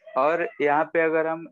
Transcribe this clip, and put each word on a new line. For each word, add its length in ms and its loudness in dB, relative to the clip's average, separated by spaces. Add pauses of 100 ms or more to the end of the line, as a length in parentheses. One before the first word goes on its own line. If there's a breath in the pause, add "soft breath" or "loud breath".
(180)
और 300 0 (140)
यहाँ 320 2
पे 80 2
अगर 260 2
हम 240 -6